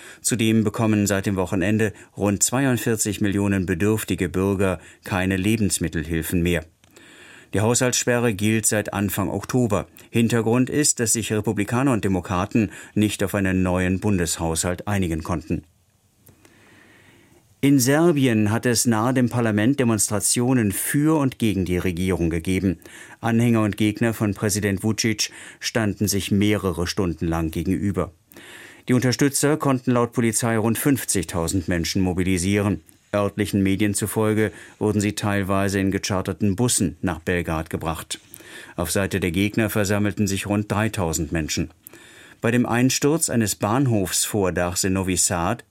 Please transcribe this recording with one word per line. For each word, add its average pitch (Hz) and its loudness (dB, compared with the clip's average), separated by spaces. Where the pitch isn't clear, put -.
Zudem 110 2
bekommen 107 2
seit 95 0
dem 101 0
Wochenende 101 0
rund 101 0
zweiundvierzig 123 0
Millionen 98 0
bedürftige 95 0
Bürger 95 0
keine 95 0
Lebensmittelhilfen 85 -2
mehr. 85 0
Die 98 0
Haushaltssperre 120 2
gilt 107 0
seit 104 0
Anfang 101 -2
Oktober. 101 0
Hintergrund 117 2
ist, - 0
dass 113 0
sich 110 -2
Republikaner 110 0
und 104 0
Demokraten 95 0
nicht 104 2
auf - 0
einen 95 2
neuen 92 0
Bundeshaushalt 90 -2
einigen 90 -2
konnten. 82 -4
In 139 6
Serbien 131 4
hat 113 0
es 120 2
nahe 117 2
dem 123 2
Parlament 117 2
Demonstrationen 117 2
für 151 0
und 135 -2
gegen 95 2
die 90 0
Regierung 87 0
gegeben. 87 0
Anhänger 117 2
und 104 0
Gegner 107 0
von 107 -2
Präsident 101 0
Vučić 110 -2
standen 107 -2
sich 92 -2
mehrere 98 2
Stunden 87 -2
lang 82 -2
gegenüber. 87 -2
Die 127 2
Unterstützer 135 2
konnten 131 0
laut 120 2
Polizei 113 0
rund 110 0
fünfzigtausend 92 -2
Menschen 87 0
mobilisieren. 92 0
Örtlichen 104 0
Medien 98 2
zufolge 107 0
wurden 104 2
sie 101 0
teilweise 98 0
in 95 2
gecharterten 95 -2
Bussen 117 0
nach 85 -2
Belgrad 85 -2
gebracht. 80 -6
Auf 87 -4
Seite 98 -2
der 90 0
Gegner 104 0
versammelten 104 0
sich 95 -4
rund 104 -2
dreitausend 92 -2
Menschen. 78 -4
Bei 117 0
dem 120 2
Einsturz 131 0
eines 113 0
Bahnhofsvordachs 101 0
in 95 0
Novi 92 0
Sad 90 -2